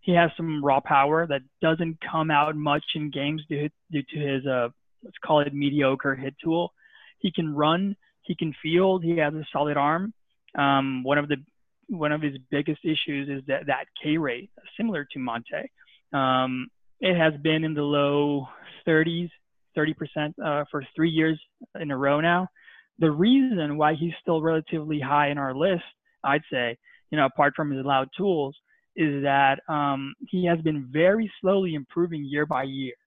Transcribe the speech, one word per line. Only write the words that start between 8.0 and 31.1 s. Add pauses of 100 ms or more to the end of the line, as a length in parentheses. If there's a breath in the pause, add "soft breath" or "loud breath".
he
can
field,
he
has
a
solid
arm. (440)
Um,
one
of
the, (540)
one
of
his (120)
biggest
issues
is
that,
that (160)
K
rate, (280)
similar
to
Monte. (440 soft breath)
Um, (320)
it
has
been
in
the
low (380 loud breath)
thirties, (460)
thirty
percent,
uh,
for (120)
three
years (400)
in
a
row
now. (520 loud breath)
The
reason
why
he's
still
relatively
high
in
our
list, (400)
I'd (100)
say, (340 soft breath)
you
know,
apart
from
his
loud
tools, (400)
is
that,
um, (140)
he
has
been
very (100)